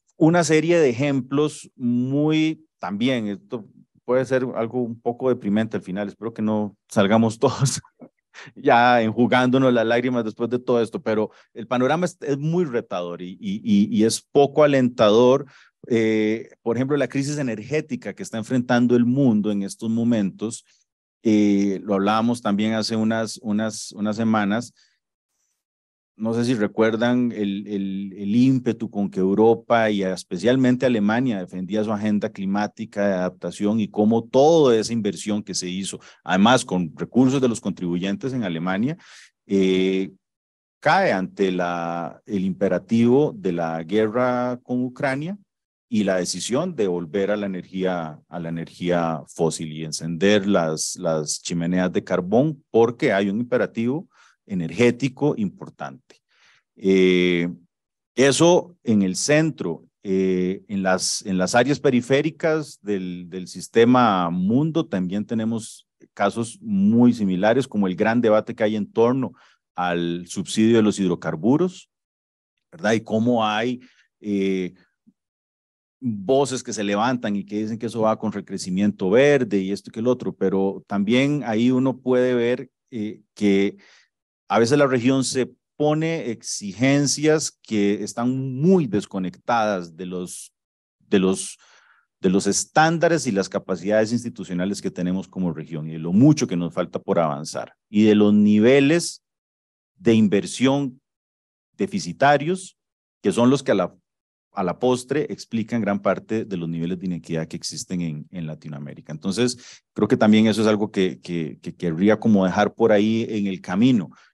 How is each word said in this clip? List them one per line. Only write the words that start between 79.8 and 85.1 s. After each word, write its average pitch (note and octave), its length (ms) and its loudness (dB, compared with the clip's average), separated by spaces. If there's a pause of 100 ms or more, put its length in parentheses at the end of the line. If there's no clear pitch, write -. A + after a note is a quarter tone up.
y - 40 -20
que A2 60 -8
el A#2 80 -2
otro, B2 260 -2
pero F#2+ 540 -2
también B2 580 0
ahí A#2 240 2
uno B2+ 300 0
puede B2+ 340 2
ver, A#2+ 380 -2 (180)
eh, G#2+ 320 -10 (140)
que G2 420 2 (760)
a G2+ 60 2
veces A#2+ 220 4
la C#3+ 80 4
región C3 360 2